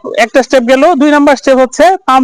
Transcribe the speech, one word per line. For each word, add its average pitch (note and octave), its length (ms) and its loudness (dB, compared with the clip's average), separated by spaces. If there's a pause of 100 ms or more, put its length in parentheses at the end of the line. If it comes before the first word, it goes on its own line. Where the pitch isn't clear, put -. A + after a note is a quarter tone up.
(180)
একটা A#3 240 -2
স্টেপ B3+ 260 -2
গেল, C4 140 0 (120)
দুই D4 160 0
নাম্বার C#4+ 260 2
স্টেপ C4+ 220 -2
হচ্ছে C4 260 0 (240)
palm C4 160 0